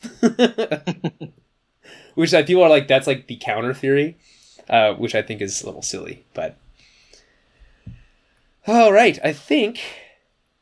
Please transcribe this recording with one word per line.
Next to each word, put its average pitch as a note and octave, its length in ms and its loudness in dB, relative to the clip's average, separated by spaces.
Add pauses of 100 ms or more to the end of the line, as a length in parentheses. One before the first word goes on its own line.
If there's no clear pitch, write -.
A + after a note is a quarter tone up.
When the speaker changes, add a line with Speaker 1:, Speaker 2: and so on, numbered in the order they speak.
Speaker 1:
<laughs> - 200 -20
Speaker 2:
<laughs> - 1900 -6
Speaker 1:
Which E3 180 0
I, D#3 100 4
people F3+ 200 2
are E3 60 6
like, C#3+ 180 4
"That's, C#3 200 0
like, C3 200 -4
the A#2+ 100 -14
counter A#2 360 -6
theory," C#3+ 440 -2 (520)
uh, A2 240 2
which A2+ 220 -6
I G#2+ 80 -2
think G2+ 180 -14
is G2 200 -8
a - 60 -16
little - 160 -14
silly, E2+ 400 -14 (100)
but. D#2+ 240 -10 (2000)
All A3 260 4
right, G#3 300 4
I D#3 100 -2
think, A#3+ 480 -4 (800)